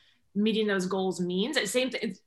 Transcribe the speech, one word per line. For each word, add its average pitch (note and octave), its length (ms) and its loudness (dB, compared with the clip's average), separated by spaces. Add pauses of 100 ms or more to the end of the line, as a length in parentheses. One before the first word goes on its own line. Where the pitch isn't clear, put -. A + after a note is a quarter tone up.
(340)
meeting G#3+ 320 2
those F#3+ 200 2
goals F#3 340 -2
means. F#3 360 0
It's G#3 140 -2
same B3+ 200 0
th-, - 120 -6
it's G3+ 240 -6